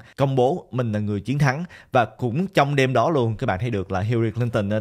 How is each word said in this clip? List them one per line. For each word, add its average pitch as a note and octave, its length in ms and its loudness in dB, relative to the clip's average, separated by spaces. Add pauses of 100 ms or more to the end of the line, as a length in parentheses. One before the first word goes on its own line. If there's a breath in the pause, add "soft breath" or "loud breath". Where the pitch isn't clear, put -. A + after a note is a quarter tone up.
(180 loud breath)
công C3+ 180 2
bố C3+ 360 2
mình A#2+ 200 -2
là G#2 80 -2
người G#2 220 -2
chiến C#3+ 180 -4
thắng. C#3+ 240 2 (280 loud breath)
Và A#2 140 4
cũng B2+ 420 -4
trong C#3+ 280 0
đêm C3 180 2
đó B2 160 2
luôn, A#2 280 0
các C3+ 80 -4
bạn G2 140 -2
thấy B2 100 -4
được G2 220 -4
là F#2+ 80 -2
Hillary A2+ 320 0
Clinton A#2 380 -2
á, G#2+ 120 0